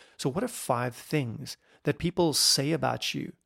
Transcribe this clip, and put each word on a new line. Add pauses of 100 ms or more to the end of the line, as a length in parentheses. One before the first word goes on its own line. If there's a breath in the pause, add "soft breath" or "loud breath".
(180 loud breath)
So
what
are
five
things (260 soft breath)
that
people
say
about
you (120)